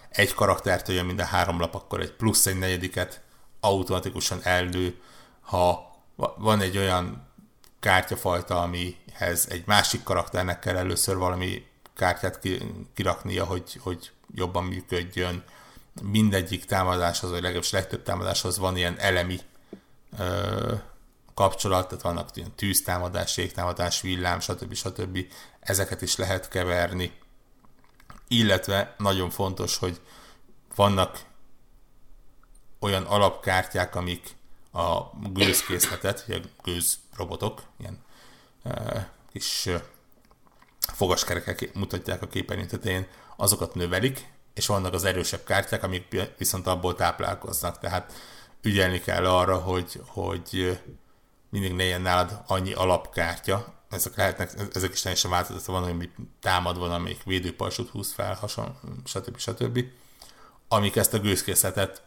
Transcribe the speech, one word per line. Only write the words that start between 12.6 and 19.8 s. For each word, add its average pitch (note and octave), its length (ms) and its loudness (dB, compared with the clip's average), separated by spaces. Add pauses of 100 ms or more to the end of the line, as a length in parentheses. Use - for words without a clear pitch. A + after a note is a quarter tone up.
kiraknia, F#2 500 0
hogy, F2+ 380 -6
hogy F2+ 280 -8 (240)
jobban F#2 300 -2
működjön, F2+ 800 -2 (580)
mindegyik G2+ 640 4
támadáshoz, F2+ 640 2
vagy F2 120 -2
legalábbis F2 280 0
legtöbb F#2+ 320 0
támadáshoz F#2 560 0
van F#2 180 2
ilyen F2 220 0
elemi, F2+ 420 2 (800)